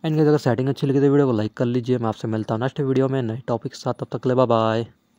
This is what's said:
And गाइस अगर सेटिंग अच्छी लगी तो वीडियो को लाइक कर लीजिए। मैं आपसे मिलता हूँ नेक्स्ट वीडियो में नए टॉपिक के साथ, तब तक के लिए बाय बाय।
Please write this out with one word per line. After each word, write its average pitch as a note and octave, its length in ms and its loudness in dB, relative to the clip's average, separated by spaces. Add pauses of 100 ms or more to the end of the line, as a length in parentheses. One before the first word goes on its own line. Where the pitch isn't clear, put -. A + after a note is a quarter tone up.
And D#3 100 0
गाइस D3+ 120 4
अगर D3+ 120 4
सेटिंग C3 300 0
अच्छी C#3 180 -2
लगी C#3 120 2
तो C#3 120 4
वीडियो C#3+ 160 4
को B2 60 0
लाइक G#2+ 200 -2
कर B2+ 120 -2
लीजिए। B2 320 -2
मैं A#2 100 -2
आपसे A2+ 200 -6
मिलता A2 260 -4
हूँ A2 80 -2
नेक्स्ट C3 180 -4
वीडियो C3+ 300 0
में C3+ 120 -2
नए A#2 260 -6
टॉपिक A#2+ 240 -4
के - 80 -20
साथ, B2 140 -4
तब - 180 -8
तक B2 120 -8
के C3 60 0
लिए B2 60 2
बाय B2+ 120 4
बाय। A2+ 580 0 (140)